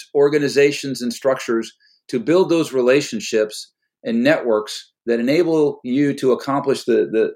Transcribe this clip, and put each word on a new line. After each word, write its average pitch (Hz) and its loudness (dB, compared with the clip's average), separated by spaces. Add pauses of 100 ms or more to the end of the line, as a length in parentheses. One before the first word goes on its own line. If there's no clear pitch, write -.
(140)
organizations 143 2
and 120 -4
structures 113 -2 (360)
to - -2
build 160 2
those 160 0
relationships 123 -2 (300)
and 117 -2
networks 120 -2 (140)
that 117 0
enable 151 0
you 139 0
to 131 0
accomplish 135 -2
the, 110 2
the, 110 0